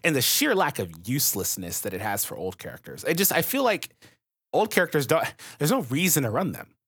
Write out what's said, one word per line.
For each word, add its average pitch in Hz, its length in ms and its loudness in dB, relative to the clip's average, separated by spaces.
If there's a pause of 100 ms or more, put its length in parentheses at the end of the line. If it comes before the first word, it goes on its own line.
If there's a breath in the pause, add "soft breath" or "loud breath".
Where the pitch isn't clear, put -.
and 160 120 2
the 131 60 2
sheer 277 340 2
lack 180 240 2
of 87 140 -4 (160)
uselessness 98 720 -2
that 98 140 -6
it 92 80 -6
has 104 220 -2
for - 120 -8
old - 220 -6
characters. - 460 -14
I 165 100 0
just, 196 180 2
I 165 80 4
feel 262 240 0
like 208 260 0 (640 soft breath)
old - 180 2
characters 160 360 2
don't, 156 180 4 (340 loud breath)
there's 151 120 2
no 208 120 2
reason 143 420 2
to 110 60 0
run 175 220 0
them. - 220 -12 (140)